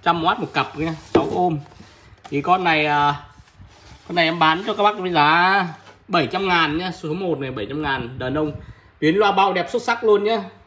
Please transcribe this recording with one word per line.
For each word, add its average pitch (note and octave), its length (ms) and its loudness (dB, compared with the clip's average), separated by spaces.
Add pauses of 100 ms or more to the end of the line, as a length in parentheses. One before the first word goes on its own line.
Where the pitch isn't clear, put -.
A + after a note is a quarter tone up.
trăm E3+ 220 0
oát G#3 160 0
một D#3 120 -6
cặp C#3+ 260 -4
nhá, D#3+ 160 -4 (200)
sáu D#3+ 200 2
ôm. F3+ 240 0 (720)
Thì C#3+ 120 -4
con F3+ 220 2
này, D#3 220 2
à, D3 380 0 (840)
con E3+ 60 -8
này E3+ 100 2
em E3 140 -2
bán D#3+ 280 4
cho G#3+ 80 -2
các G3+ 80 0
bác G#3 160 2
với F#3 120 -4
giá F3 560 4 (420)
bảy E3 180 0
trăm F#3+ 220 -2
ngàn D#3+ 300 2
nhá, F#3 120 -4
số D#3+ 240 -8
một F3 240 -4
này C3+ 120 -6
bảy G#2+ 160 -6
trăm C#3+ 160 -8
ngàn, C3 360 -4
đàn B2+ 160 -4
ông. D3+ 180 -2 (460)
Tuyến D#3+ 160 2
loa G3+ 180 4
bao F#3+ 200 4
đẹp F3+ 180 -2
xuất A#3+ 120 -4
sắc A3+ 220 -2
luôn G#3 200 4
nhá. G#3+ 180 0 (240)